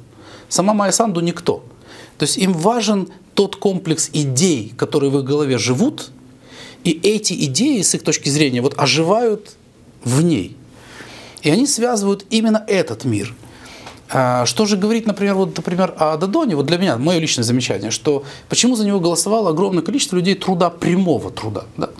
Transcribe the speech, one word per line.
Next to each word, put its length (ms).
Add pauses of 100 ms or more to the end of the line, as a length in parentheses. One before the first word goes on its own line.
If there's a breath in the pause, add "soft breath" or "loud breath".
(500 loud breath)
Сама 240
Майя 180
Санду 300
никто. 420 (540 loud breath)
То 60
есть 140
им 160
важен 560 (240 loud breath)
тот 220
комплекс 580
идей, 640
которые 320
в 100
их 60
голове 320
живут, 540 (720 loud breath)
и 80
эти 420 (120)
идеи, 360
с 140
их 80
точки 260
зрения, 320
вот 160
оживают 800 (480)
в 180
ней. 340 (840 loud breath)
И 80
они 160
связывают 640
именно 380
этот 380
мир. 280 (760 loud breath)
А, 360
что 200
же 120
говорить, 300
например, 280
вот, 220
например, 400
о 200
Дадоне? 380
Вот 100
для 120
меня, 200
мое 220
личное 240
замечание, 460
что 340 (260 loud breath)
почему 260
за 100
него 140
голосовало 500
огромное 320
количество 360
людей 180
труда, 340
прямого 600
труда, 320 (140)
да? 120 (100)